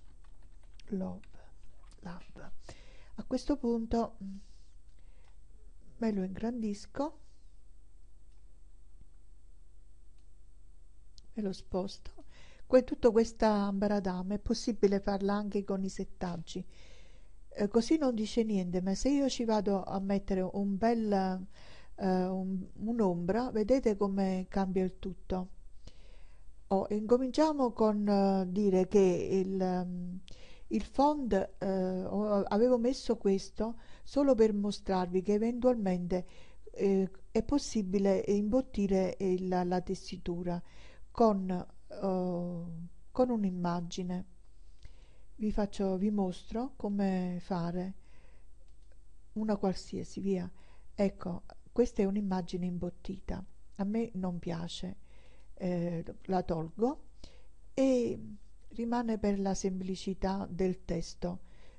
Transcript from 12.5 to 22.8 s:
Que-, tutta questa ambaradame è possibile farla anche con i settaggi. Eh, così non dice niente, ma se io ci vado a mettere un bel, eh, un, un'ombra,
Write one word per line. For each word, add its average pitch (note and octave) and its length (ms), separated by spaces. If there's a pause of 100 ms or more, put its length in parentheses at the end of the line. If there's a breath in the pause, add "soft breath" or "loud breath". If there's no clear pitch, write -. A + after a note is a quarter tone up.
Que-, B3 180
tutta B3 260
questa A3 400
ambaradame G3+ 840
è - 20
possibile G3+ 600
farla G3 360
anche G#3 280
con G3 220
i F#3+ 60
settaggi. F3+ 760 (880 soft breath)
Eh, G#3 140
così A#3 320
non B3+ 160
dice G#3+ 300
niente, F#3 360
ma F#3+ 140
se B3+ 160
io C#4 180
ci B3 160
vado G3+ 380
a - 160
mettere G3 420
un G3 360
bel, A3 360 (840 loud breath)
eh, F#3 280
un, F#3+ 480
un'ombra, G#3 800